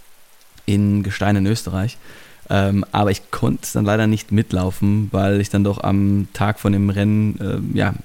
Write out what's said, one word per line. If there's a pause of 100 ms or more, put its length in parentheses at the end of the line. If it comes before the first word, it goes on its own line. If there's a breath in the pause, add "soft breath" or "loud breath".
(640)
in
Gstein
in
Österreich. (500 loud breath)
Ähm, (100)
aber
ich
konnte
es
dann
leider
nicht
mitlaufen,
weil
ich
dann
doch
am
Tag
von
dem
Rennen,
ähm,
ja, (120)